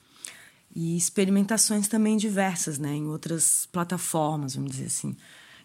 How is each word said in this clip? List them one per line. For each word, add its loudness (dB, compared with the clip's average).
E -2
experimentações 2
também 4
diversas, 0
né, -2
em -4
outras 0
plataformas, -2
vamos -4
dizer -6
assim. -4